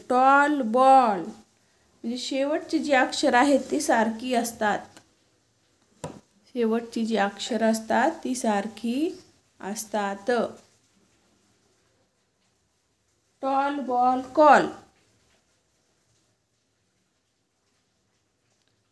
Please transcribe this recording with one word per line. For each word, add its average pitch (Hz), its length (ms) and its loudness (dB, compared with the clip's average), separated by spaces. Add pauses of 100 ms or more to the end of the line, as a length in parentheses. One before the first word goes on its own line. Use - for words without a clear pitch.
टॉल 277 520 4
बॉल. 247 580 4
म्हणजे - 1000 -14
शेवटची 285 600 -4
जी 277 140 -2
अक्षर 269 400 0
आहेत 269 260 4 (120)
ती 285 80 -2
सारखी 240 540 -2
असतात, 220 460 -2 (1600)
शेवटची 233 640 -4
जी 220 120 -2
अक्षर 202 460 -2
असतात 220 480 0 (120)
ती 254 120 -6
सारखी 233 880 -4 (360)
असतात. 202 720 -6 (3000)
टॉल 277 380 -2
बॉल 254 420 0 (140)
कॉल, 254 320 6 (4000)